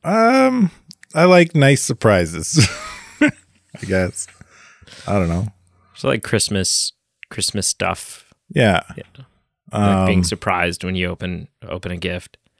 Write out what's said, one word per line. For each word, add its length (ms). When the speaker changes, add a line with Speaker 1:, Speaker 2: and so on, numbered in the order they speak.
Speaker 1:
Um, 680
I 100
like 300
nice 260
surprises, 840
<laughs> 220
I 100
guess. 400
I 60
don't 160
know. 180
Speaker 2:
So, 140
like, 140
Christmas, 680
Christmas 380
stuff. 680
Speaker 1:
Yeah. 320
Speaker 2:
Yeah. 60
Like 360
being 120
Speaker 1:
Um, 60
Speaker 2:
surprised 580
when 120
you 120
open, 400
open 240
a 40
gift. 400